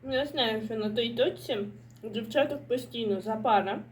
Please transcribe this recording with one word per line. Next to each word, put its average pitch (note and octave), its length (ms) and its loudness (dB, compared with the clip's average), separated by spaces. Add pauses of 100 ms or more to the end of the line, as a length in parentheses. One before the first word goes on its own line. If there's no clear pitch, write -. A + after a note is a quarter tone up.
Ну, C4 120 -4
я C#4 120 2
знаю, A#3 380 0
що A3 120 -4
на G#3+ 140 -2
той A#3 200 0
точці B3 480 0 (440)
у A3 60 -10
дівчаток C#4 600 0
постійно A3+ 520 0
запара. G#3+ 600 2 (120)